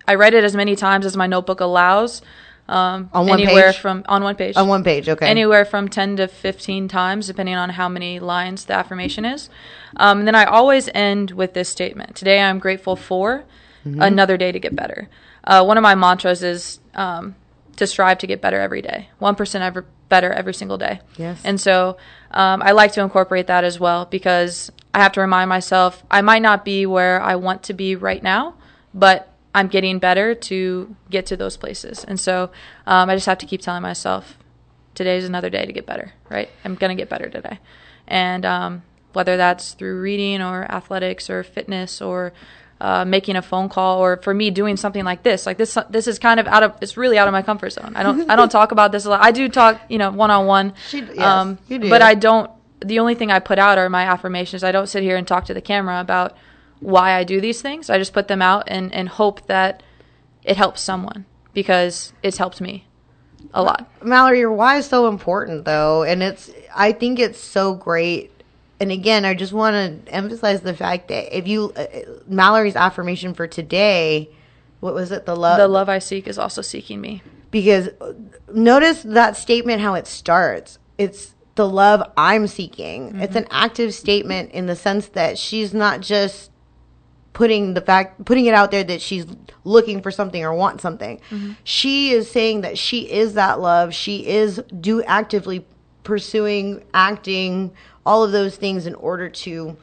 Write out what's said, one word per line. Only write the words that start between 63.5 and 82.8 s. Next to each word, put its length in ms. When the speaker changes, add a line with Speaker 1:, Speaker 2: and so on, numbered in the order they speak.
Speaker 1:
a 80
lot. 260
Speaker 2:
Mallory, 380
your 120
why 260
is 80
so 200
important, 580
though, 380
and 220
it's, 260
I 180
think 280
it's 180
so 360
great. 580
And 100
again, 340
I 100
just 180
wanna 460
emphasize 540
the 120
fact 340
that 260
if 120
you, 300
uh, 100
Mallory's 480
affirmation 580
for 140
today, 840
what 120
was 200
it? 140
The 100
love. 220
Speaker 1:
"The 100
love 200
I 120
seek 260
is 120
also 220
seeking 400
me." 220
Speaker 2:
Because, 360
uh, 120
notice 520
that 320
statement, 440
how 140
it 140
starts. 720
It's, 360
"The 140
love 340
I'm 320
seeking." 720